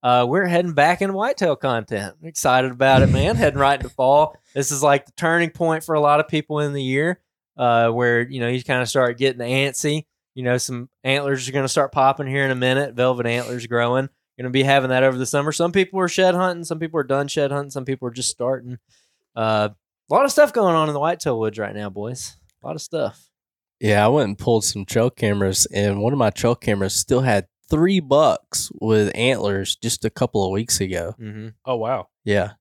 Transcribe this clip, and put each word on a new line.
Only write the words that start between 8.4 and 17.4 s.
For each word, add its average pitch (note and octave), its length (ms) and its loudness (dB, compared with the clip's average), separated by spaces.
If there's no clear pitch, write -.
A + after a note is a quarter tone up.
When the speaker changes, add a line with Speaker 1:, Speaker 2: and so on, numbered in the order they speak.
Speaker 1:
you B2 160 -2
kinda B2+ 220 -2
start A#2+ 320 0
getting C3 240 -2
antsy. C#3 640 -2
You B2+ 100 -10
know, B2 140 2
some B2 320 -8
antlers C3+ 440 -2
are C3 60 -8
gonna C3+ 160 -2
start C#3+ 240 0
popping C3+ 340 2
here C#3 160 -2
in C3+ 80 0
a B2+ 40 0
minute. B2+ 380 0
Velvet B2 320 0
antlers A#2+ 420 -4
growing. A#2+ 420 0
Gonna B2+ 120 -8
be C3 140 2
having C#3 260 2
that B2+ 140 2
over C3 140 2
the B2+ 80 -2
summer. D3 280 -2
Some E3+ 180 0
people F#3+ 300 0
are F3 80 0
shed F#3 260 2
hunting. F3 300 -2
Some D#3+ 120 -6
people D#3+ 220 -4
are C#3 60 -2
done C#3 240 -2
shed C#3+ 220 -2